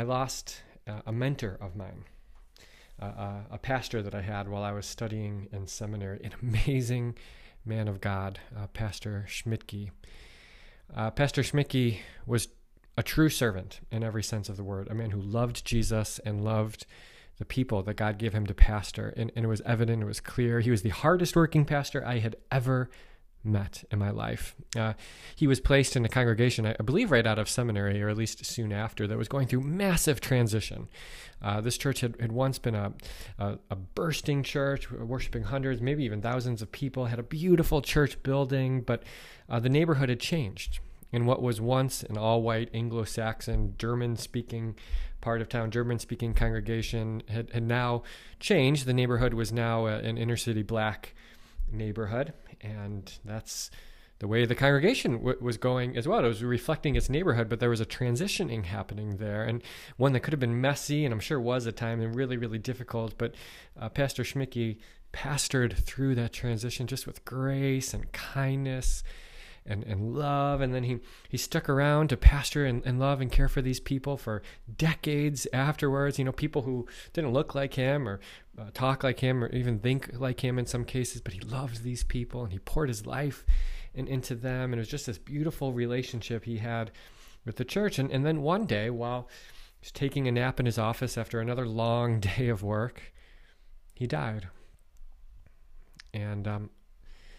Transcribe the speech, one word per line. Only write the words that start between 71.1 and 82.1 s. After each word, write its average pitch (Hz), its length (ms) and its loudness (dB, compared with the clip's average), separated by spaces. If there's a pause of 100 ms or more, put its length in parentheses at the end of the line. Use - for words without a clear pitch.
he - 80 -4
stuck - 320 -2
around 147 400 4
to 127 80 2
pastor 143 480 8
and, 120 220 0
and 127 140 2
love 135 200 2
and 127 100 0
care 139 180 8
for 143 120 4
these 127 200 0
people 139 360 -2
for 107 260 -4 (340)
decades 147 760 0
afterwards. 139 680 2
You 135 60 2
know, 127 80 0
people 151 300 0
who 123 240 -2 (260)
didn't 151 200 0
look 143 220 0
like 139 200 -2
him 135 340 2
or, 98 120 -6 (380)
uh, 107 140 -12
talk 131 300 0
like 127 180 2
him 127 220 2
or 117 60 0
even 120 320 0
think 131 340 0
like 127 260 -2
him 127 180 0
in 120 80 0
some 120 180 -4
cases, 123 360 -4
but - 120 -8
he 90 80 -10
loved 117 420 -6
these 123 220 -2
people 123 400 -2